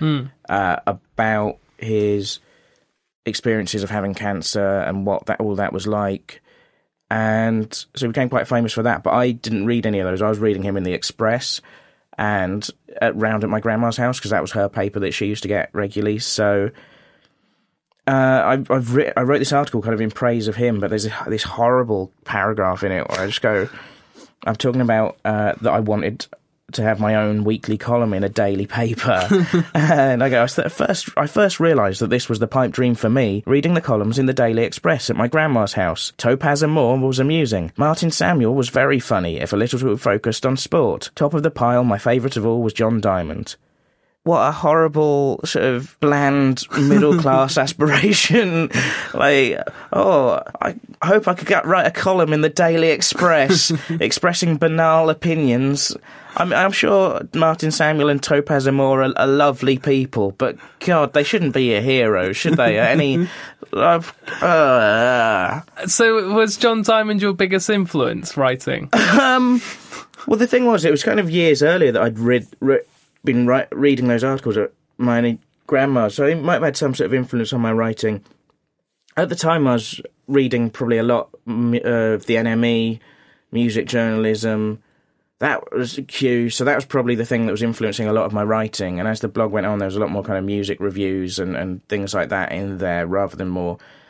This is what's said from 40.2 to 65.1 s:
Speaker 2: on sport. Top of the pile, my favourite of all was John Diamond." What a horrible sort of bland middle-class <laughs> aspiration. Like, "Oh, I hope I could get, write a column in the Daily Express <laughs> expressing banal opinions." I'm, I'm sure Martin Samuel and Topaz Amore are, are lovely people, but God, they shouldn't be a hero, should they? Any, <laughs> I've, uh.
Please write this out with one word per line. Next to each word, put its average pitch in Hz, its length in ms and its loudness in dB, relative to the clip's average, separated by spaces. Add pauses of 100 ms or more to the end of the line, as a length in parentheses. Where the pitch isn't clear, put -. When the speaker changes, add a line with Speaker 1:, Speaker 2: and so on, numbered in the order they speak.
Speaker 2:
on 131 140 0
sport. - 560 -2
Top 147 180 0
of 139 100 0
the 156 80 0
pile, 123 340 0
my 107 140 2
favourite 127 380 0
of 110 100 -2
all 117 160 0
was 110 120 -2
John 113 260 0
Diamond." 90 560 -4 (680)
What 147 220 2
a 147 60 0
horrible 151 960 2
sort - 180 -2
of 127 360 -4
bland 143 640 2 (140)
middle-class 143 800 4
<laughs> 135 60 2
aspiration. 165 1040 2 (460)
Like, 135 440 4 (320)
"Oh, 165 520 2 (180)
I - 140 -2 (280)
hope 202 260 2
I 180 60 0
could 165 140 -8
get, 196 160 2
write 175 220 2
a 165 40 2
column 175 440 0
in 151 80 2
the 156 80 4
Daily 165 400 4
Express 165 880 2
<laughs> - 80 -16
expressing 165 720 0
banal 160 500 4
opinions." 143 880 0 (400)
I'm, 175 160 0
I'm 185 180 2
sure 196 520 2 (120)
Martin 160 380 0
Samuel 151 380 2
and 143 120 0
Topaz 143 460 0
Amore 135 340 2
are, 131 140 0
are 131 100 2
lovely 135 500 2
people, 131 560 0
but - 240 -4 (220)
God, 156 340 0
they 147 120 2
shouldn't 170 280 0
be 123 220 2
a 101 60 2
hero, 110 520 2
should 160 240 0
they? 117 220 2
Any, 139 480 2 (240)
<laughs> - 220 -16
I've, 170 400 2 (280)
uh. 117 1200 4 (240)